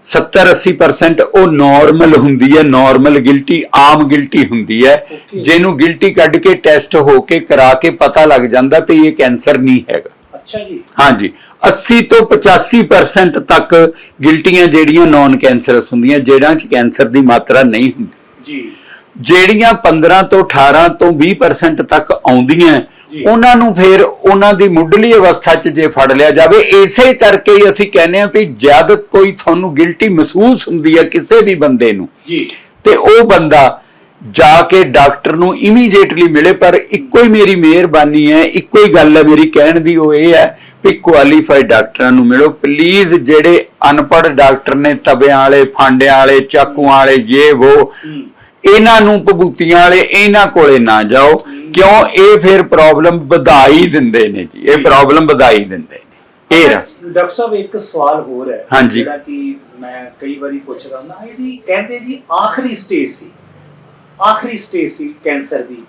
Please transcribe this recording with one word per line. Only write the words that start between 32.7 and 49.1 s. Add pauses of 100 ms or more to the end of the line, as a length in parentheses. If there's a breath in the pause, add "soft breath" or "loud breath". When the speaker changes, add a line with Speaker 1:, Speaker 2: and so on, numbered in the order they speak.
Speaker 1:
ਤੇ
ਉਹ
ਬੰਦਾ (500 soft breath)
ਜਾ
ਕੇ
ਡਾਕਟਰ
ਨੂੰ
immediately
ਮਿਲੇ।
ਪਰ (120)
ਇੱਕੋ
ਹੀ
ਮੇਰੀ
ਮਿਹਰਬਾਨੀ
ਹੈ,
ਇੱਕੋ
ਹੀ
ਗੱਲ
ਹੈ
ਮੇਰੀ
ਕਹਿਣ
ਦੀ,
ਉਹ
ਇਹ
ਹੈ (240 loud breath)
ਵੀ
ਕੁਆਲੀਫਾਈਡ
ਡਾਕਟਰਾਂ
ਨੂੰ
ਮਿਲੋ
ਪਲੀਜ਼।
ਜਿਹੜੇ (240)
ਅਨਪੜ੍ਹ
ਡਾਕਟਰ
ਨੇ,
ਤਵਿਆਂ
ਵਾਲੇ,
ਫਾਂਡਿਆਂ
ਵਾਲੇ,
ਚਾਕੂਆਂ
ਵਾਲੇ,
ਯੇ
ਵੋ,
Speaker 2:
ਹੂੰ। (520 soft breath)
Speaker 1:
ਇਹਨਾਂ
ਨੂੰ,